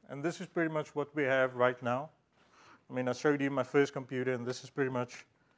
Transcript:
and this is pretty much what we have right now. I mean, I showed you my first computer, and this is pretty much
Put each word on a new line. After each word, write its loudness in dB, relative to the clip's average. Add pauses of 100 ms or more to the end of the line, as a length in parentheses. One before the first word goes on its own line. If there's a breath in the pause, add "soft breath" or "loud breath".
and -10
this -4
is -8
pretty -2
much -4
what -4
we 0
have 2
right 2
now. -2 (800 loud breath)
I -16
mean, -2
I 0
showed 2
you 2
my 0
first 4
computer, -4
and -4
this -6
is -16
pretty -2
much -4 (320 soft breath)